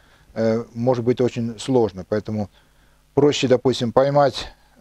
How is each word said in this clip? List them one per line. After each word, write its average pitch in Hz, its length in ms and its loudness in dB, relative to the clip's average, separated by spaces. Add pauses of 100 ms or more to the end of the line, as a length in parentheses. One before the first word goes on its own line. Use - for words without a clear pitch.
(340)
э, 113 280 -2 (120)
может 120 300 -2
быть 123 180 0
очень 117 360 -4
сложно. 101 480 -2
Поэтому 107 440 -4 (640)
проще, 139 340 2
допустим, 123 440 0
поймать, 139 600 2 (280)